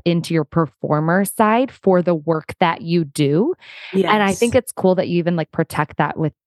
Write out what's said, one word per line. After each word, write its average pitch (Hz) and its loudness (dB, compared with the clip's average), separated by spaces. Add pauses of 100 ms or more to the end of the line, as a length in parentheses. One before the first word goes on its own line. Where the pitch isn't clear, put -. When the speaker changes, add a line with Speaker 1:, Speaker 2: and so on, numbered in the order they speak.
Speaker 1:
into 170 0
your 160 2
performer 160 -2
side 226 0
for 185 2
the 175 0
work 160 -4
that 170 0
you 165 0
do. 151 0 (400)
And 196 2
I 196 2
Speaker 2:
Yes. 185 -4
Speaker 1:
think 233 0
it's - 0
cool 185 2
that 165 -2
you 175 0
even, 175 0
like, 156 -4
protect - -2
that 147 -2
with, 151 -2 (140)